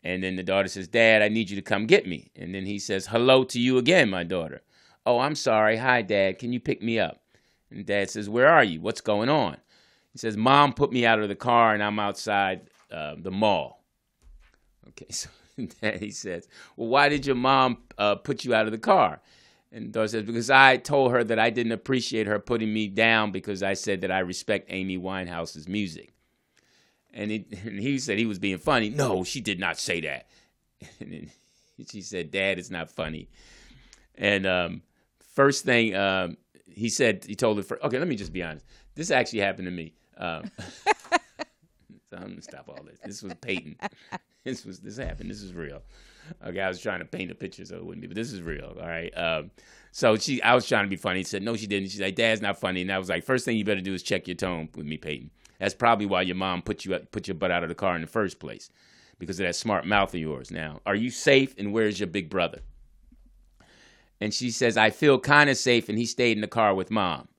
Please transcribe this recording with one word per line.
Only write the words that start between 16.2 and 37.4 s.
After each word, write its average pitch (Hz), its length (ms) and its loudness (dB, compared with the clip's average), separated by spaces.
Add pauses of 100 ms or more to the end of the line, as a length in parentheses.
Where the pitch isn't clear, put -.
"Well, 117 120 -6
why 139 200 6
did 147 180 0
your 135 100 2
mom, 131 420 2 (180)
uh, 104 200 2
put - 280 -6
you 123 100 0
out 110 120 4
of 107 60 -4
the 110 60 -6
car?" 110 440 2 (500)
And 113 140 -12
the 113 40 -12
daughter 110 180 0
says, 110 160 -4
"Because 117 260 -4
I 135 260 10
told 131 360 2
her 120 120 4
that 110 140 0
I 113 100 4
didn't 113 240 0
appreciate 113 540 -2
her 104 120 0
putting 110 360 -2
me 107 140 0
down 110 440 4
because 98 300 -6
I 98 100 0
said 95 300 -2
that 95 100 -2
I 95 60 2
respect 95 520 -2
Amy 95 280 -4
Winehouse's 87 680 -8
music." 92 440 -6 (1000)
And, 107 180 -6
it, 107 220 -6
<laughs> 95 120 -16
and 107 160 -10
he 135 180 -2
said 117 200 -2
he 113 80 0
was 101 120 -4
being 95 200 -2
funny. 117 320 2
"No, 113 340 -2
she 131 160 -8
did 98 180 -4
not 87 200 -4
say 87 240 -4
that." 71 260 -8 (520)
<laughs> - 200 -20
And - 120 -16
then - 180 -16 (600)
she 104 120 -14
said, 85 280 -8
"Dad, 95 300 0
it's 87 100 -14
not 82 200 -8
funny." 78 380 -10 (840)
And, 101 320 0
um, 90 360 -2 (360)
first - 460 2
thing, 117 320 4
um, 95 400 0 (320)
he 101 200 -6
said, 110 360 2
he 104 100 -10
told 107 220 2